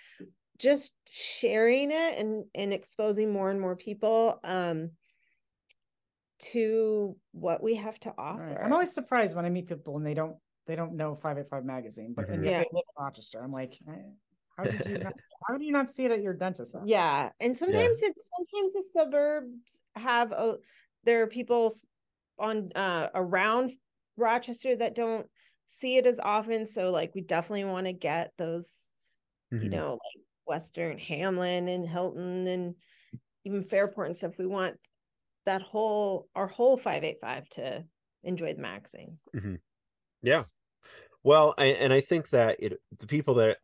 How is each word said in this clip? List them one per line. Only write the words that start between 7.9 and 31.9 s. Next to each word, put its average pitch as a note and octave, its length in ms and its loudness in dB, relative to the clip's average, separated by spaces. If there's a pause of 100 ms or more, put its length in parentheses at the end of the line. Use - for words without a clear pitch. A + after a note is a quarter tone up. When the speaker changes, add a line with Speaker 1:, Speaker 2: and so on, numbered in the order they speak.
Speaker 1:
to - 80 -12
Speaker 2:
Right. - 80 -12
Speaker 1:
offer. E3 460 -8
Speaker 2:
I'm B3 100 2
always F4 200 2
surprised A#3 420 0
when E3+ 100 -2
I F3 40 0
meet F3 180 -2
people D3+ 300 -8
and D3+ 80 -4
they D3+ 80 -2
don't, D#3 240 -4 (300)
they D#3+ 80 -6
don't E3 200 -6
know D3+ 200 -4
five D3 220 -6
eight C#3+ 120 -8
five C3+ 160 -6
Magazine, A#2+ 480 -10
but, A3 160 -6
and G3 80 -4
Speaker 3:
Mm-hmm. - 80 -2
Speaker 2:
yet F#3+ 60 2
Speaker 1:
Yeah. F3 80 2
Speaker 2:
they E3 120 0
live E3+ 120 -2 (140)
in C#3+ 60 -8
Rochester. A#2 380 -12
I'm B2+ 100 -10
like, C3 260 -10 (100)
"Eh, D3+ 60 -16 (640)
how F3+ 60 -6
did - 240 -4
you G3 100 -6
Speaker 3:
<laughs> - 60 -8
Speaker 2:
not, - 100 -8 (340)
how B3 100 -4
do D4 80 -6
you D4+ 60 -4
not C#4 180 2
see C4 160 -4
it A#3+ 60 2
at A3 100 0
your G3 120 -2
dentist's F3+ 420 -6
office?" G3+ 140 -8
Speaker 1:
Yeah, D#3 400 4 (100)
and B3 140 0
Speaker 3:
Yeah. B3+ 60 -6
Speaker 1:
sometimes A4+ 420 2
it's, - 360 -2
sometimes F#4+ 360 -2
the G4 100 -4
suburbs C#4+ 1000 0 (140)
have A#3+ 360 2
a, G#3 260 0 (460)
there A#3 200 6
are A3 40 4
people A#3+ 460 2
s-, - 120 -20 (520)
on, G#3+ 360 -4
uh, F3+ 400 0
around G3+ 580 2 (440)
Rochester A#3+ 600 0
that A3+ 180 0
don't A3+ 320 -2 (400)
see B3+ 300 0
it B3+ 80 6
as A#3+ 140 4
often, A3 480 0
so, F#3 240 -2
like, E3+ 240 -2
we G3 60 -6
definitely F3+ 440 -2
wanna F#3 280 -4
get E3+ 440 -4
those, E3+ 540 -8 (600)
you A#2+ 80 -2
Speaker 3:
Mm-hmm. G#2+ 100 -4
Speaker 1:
know, D#2+ 240 -2
like, - 300 -14 (220)
Western E3 520 -6
Hamlin F3+ 680 -2
and F3+ 200 -4
Hilton F3+ 600 -4